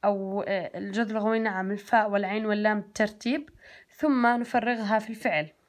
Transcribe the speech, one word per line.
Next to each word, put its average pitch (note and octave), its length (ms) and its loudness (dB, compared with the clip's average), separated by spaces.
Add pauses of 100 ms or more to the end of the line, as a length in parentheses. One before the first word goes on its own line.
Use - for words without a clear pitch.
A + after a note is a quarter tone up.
أو، G3 440 0
آه، F#3 300 -4
الجذر G3+ 320 -2
اللغوي، A3 280 0
نعم، F#3+ 320 -2
الفاء G#3 400 2
والعين G3+ 360 0
واللام G#3 340 2
بالترتيب، A#3+ 680 -4 (460)
ثم C4 300 2
نفرغها A#3 720 2
في A3 120 -4
الفعل E3 380 -2 (200)